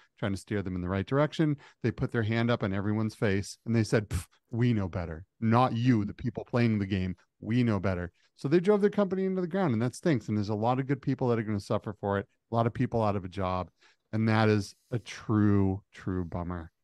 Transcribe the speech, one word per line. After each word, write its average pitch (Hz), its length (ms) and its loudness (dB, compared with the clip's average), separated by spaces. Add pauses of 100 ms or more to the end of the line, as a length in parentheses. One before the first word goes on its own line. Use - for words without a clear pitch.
(180)
trying 104 140 -2
to 98 40 -2
steer 101 240 -4
them 92 140 -6
in 90 80 -4
the 90 60 -4
right 95 180 0
direction. 147 500 0 (280)
They 113 80 2
put - 180 -4
their 117 140 0
hand 117 260 0
up 117 140 0
in 98 80 -2
everyone's 107 420 -2
face 101 500 -2
and 117 120 0
they 110 80 4
said, 107 240 0
"Pff, - 180 -4 (240)
we 120 220 2
know 98 160 0
better. 85 360 -8 (160)
Not 117 340 4
you, 117 300 2
the 104 80 -4
people 113 320 -6
playing 117 360 2
the 98 60 0
game. 92 280 -2 (260)
We 117 220 0
know 110 160 2
better." 90 320 -2 (240)
So - 140 -8
they 165 100 4
drove 202 220 2
their 208 100 4
company 190 340 0
into 185 160 -2
the 180 60 -2
ground, 175 260 0
and 110 100 0
that 123 120 -2
stinks. 143 340 0
And 107 80 0
there's 104 120 0
a 110 60 -2
lot 120 260 0
of 131 80 -6
good 139 140 -4
people 131 260 -2
that 117 100 2
are 113 60 0
gonna 104 160 -2
suffer 107 400 -4
for 98 180 0
it. 98 80 -4 (240)
A 117 60 -2
lot 117 100 2
of 110 80 0
people 117 300 0
out 101 100 2
of 92 100 -4
a 92 40 -10
job. 92 420 -4 (420)
And 113 160 0
that 110 200 4
is 104 260 0 (160)
a 117 80 -4
true, 101 960 2
true 92 320 -6
bummer. 85 480 -8 (120)